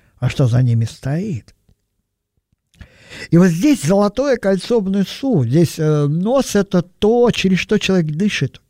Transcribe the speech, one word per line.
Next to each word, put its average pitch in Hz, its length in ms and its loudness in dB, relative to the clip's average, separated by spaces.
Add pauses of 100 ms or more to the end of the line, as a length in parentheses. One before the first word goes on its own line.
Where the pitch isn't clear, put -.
(180)
А 127 120 -4
что 135 180 0
за 123 160 2
ними 117 220 0
стоит? 151 720 -8 (1700)
И 160 80 4
вот 185 100 6
здесь 196 360 2
золотое 208 540 0
кольцо 202 440 0
в 190 80 -4
носу, 196 560 -2
здесь, 151 340 0
э, 151 280 0
нос — 208 480 -2
это 185 260 0
то, 233 500 0
через 180 280 0
что - 180 -2
человек 180 340 0
дышит. 160 580 -4